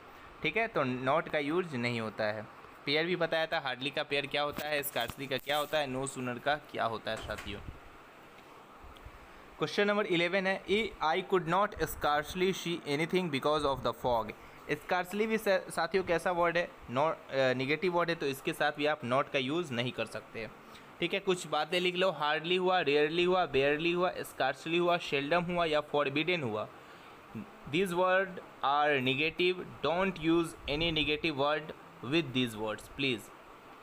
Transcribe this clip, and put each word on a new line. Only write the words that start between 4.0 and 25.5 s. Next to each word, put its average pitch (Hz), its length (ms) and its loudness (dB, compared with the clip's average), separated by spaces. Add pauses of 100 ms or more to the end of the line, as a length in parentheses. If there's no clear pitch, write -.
पेयर 143 240 -2
क्या 143 140 0
होता 147 260 -2
है, 147 160 0
स्कार्सली 131 440 -4
का 131 100 -2
क्या 143 200 -2
होता 151 200 0
है, 143 100 0
no 131 220 -4
sooner 123 340 -6
का 143 120 2
क्या 113 300 -4
होता 113 260 -4
है 110 60 -4
साथियों। 104 420 -8 (2000)
क्वेश्चन 202 300 0
नंबर 208 180 2
इलेवन 180 420 2
है, 190 180 -2
"I, 202 240 2 (140)
I 170 200 2 (100)
could 175 140 2
not 196 220 4
scarcely 160 840 0
see 170 240 -4 (100)
anything 165 440 0
because 147 340 2
of 131 180 0
the 120 100 0 (120)
fog।" 110 260 0 (400)
स्कार्सली 180 560 -2
भी 220 100 0
सा-, 190 340 2
साथियों 180 320 0
कैसा 175 280 2
वर्ड 170 260 2
है? 175 140 -2 (180)
नॉट, 143 240 2
अ, 131 400 2
नेगेटिव 151 400 0
वर्ड 170 160 2
है, 170 60 0
तो 165 100 -4
इसके 139 280 -2
साथ 147 180 0
भी 143 140 -2
आप 151 160 0
not 131 280 2
का 143 100 0
यूज़ 143 340 -2
नहीं 120 180 -2
कर 113 140 -4
सकते, 110 440 -10 (500)
ठीक 170 140 -2
है। 196 60 0
कुछ 180 280 -2
बातें 156 320 0
लिख 180 160 0
लो, 185 160 4
हार्डली 156 440 0
हुआ, 185 240 4
रेयरली 151 440 4
हुआ, 180 220 4
बेयरली 147 460 2
हुआ, 175 260 2
स्कार्सली 139 600 -2
हुआ, 175 200 4
सेल्डम 151 460 0
हुआ 170 220 0